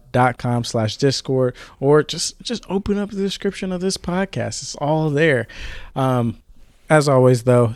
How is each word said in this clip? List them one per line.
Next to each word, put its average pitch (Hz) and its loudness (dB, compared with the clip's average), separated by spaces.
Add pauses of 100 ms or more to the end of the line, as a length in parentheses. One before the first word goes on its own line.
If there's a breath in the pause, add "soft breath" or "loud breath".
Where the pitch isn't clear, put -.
(140)
dot 123 2
com 120 -2
slash 107 -2
discord, 131 0 (240 loud breath)
or 147 4
just, - -8
just - -8
open 202 -2
up 202 -4
the 208 -10
description 190 -6
of 175 -6
this 190 -2
podcast. 175 -4
It's - -12
all 156 0
there. 139 2 (480 loud breath)
Um, 127 0 (520)
as 151 4
always, 127 4
though, 123 4